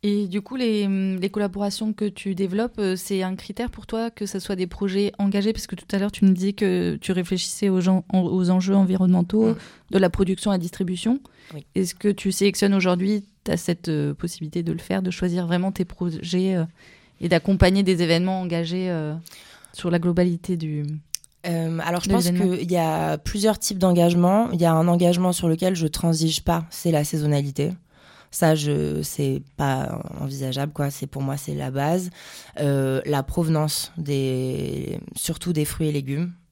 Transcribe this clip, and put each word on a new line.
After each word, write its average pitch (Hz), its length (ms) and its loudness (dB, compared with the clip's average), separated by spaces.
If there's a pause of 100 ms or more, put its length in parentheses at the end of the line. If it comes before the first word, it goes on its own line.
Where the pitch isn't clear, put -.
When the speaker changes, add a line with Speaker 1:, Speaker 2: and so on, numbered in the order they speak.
Speaker 1:
Et 208 240 0
du 196 140 -2
coup, 247 120 -12
les, 220 320 2 (300)
les 185 140 -2
collaborations 202 600 -4
que 214 120 -4
tu 196 320 -4
développes, 202 420 -2
euh, 190 160 0
c'est 185 300 -4
un 185 100 -4
critère 233 340 -8
pour - 180 -14
toi 226 260 -4
que 208 140 -8
ce 196 120 -6
soit 196 160 -4
des 185 140 -2
projets 196 500 0
engagés ? 202 340 0
Parce - 140 -6
que - 80 -10
tout - 160 -16
à 196 80 0
l'heure, 208 140 -2
tu - 120 2
me 190 60 10
dis 190 240 2
que 180 460 0
tu - 100 -8
réfléchissais 180 580 -2
aux 185 120 2
gens, 185 320 4
en-, 185 100 4
aux 180 280 2
enjeux 185 260 4
environnementaux, 185 760 4
Speaker 2:
Mm. 226 60 0 (340)
Speaker 1:
de 190 80 4
la 180 120 6
production 190 420 0
à - 20 2
la 190 40 2
distribution. 185 600 -2 (340)
Speaker 2:
Oui. 151 220 -16
Speaker 1:
Est-ce 185 220 -2
que 208 120 0
tu 202 220 0
sélectionnes 196 440 4
aujourd'hui, 190 500 2 (180)
t'as - 140 0
cette, 170 320 -4
euh, 147 260 0
possibilité 170 480 -8
de 165 100 -4
le 160 60 -4
faire, 185 240 -4
de 180 80 -2
choisir 175 380 -2
vraiment 180 240 0
tes 190 120 -2
projets, 180 680 -2
euh, 165 100 2 (560)
et 170 80 -2
d'accompagner 190 540 4
des 185 180 2
événements 175 400 2
engagés, 175 500 -2
euh, 156 240 -4 (580)
sur - 180 -4
la 175 80 4
globalité 175 580 2
du, 151 280 -4 (640)
Speaker 2:
Euh, 165 380 -2
alors, 175 180 -2
je 196 60 -4
Speaker 1:
de 196 60 4
Speaker 2:
pense 185 120 4
Speaker 1:
l'événement ? 180 300 2
Speaker 2:
qu'il 170 140 -4
y 180 60 2
a 160 420 0
plusieurs 214 400 0
types 196 200 -4
d'engagement. 175 720 4
Il 165 80 0
y 170 40 4
a 165 80 6
un 160 140 4
engagement 175 460 4
sur 175 160 0
lequel 185 260 2
je 165 140 -2
transige 160 540 0
pas, 165 280 0
c'est - 220 -2
la 147 100 2
saisonnalité. 147 680 0 (580)
Ça, 160 240 2
je, 147 480 -2
c'est 139 380 -2 (160)
pas 135 460 -2 (180)
envisageable, 135 540 -6
quoi. 143 160 -2
C'est, 139 160 -10
pour 139 160 -8
moi, 135 160 -4
c'est 147 160 -8
la 139 160 -6
base. 160 400 -2 (500)
Euh, 135 460 0
la 143 160 0
provenance 156 760 -2
des, 135 1000 -2 (180)
surtout - 380 -4
des 151 100 2
fruits 156 240 -2
et 151 40 0
légumes. 147 420 -4 (180)